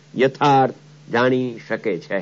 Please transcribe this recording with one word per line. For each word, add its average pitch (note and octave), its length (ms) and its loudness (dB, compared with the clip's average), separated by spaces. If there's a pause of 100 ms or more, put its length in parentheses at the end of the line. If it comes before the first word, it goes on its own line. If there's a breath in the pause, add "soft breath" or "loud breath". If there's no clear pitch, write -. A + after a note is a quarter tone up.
(180)
યથાર્થ C3+ 560 2 (380)
જાણી B2+ 560 0
શકે G#2+ 300 -4
છે. F#2+ 240 -6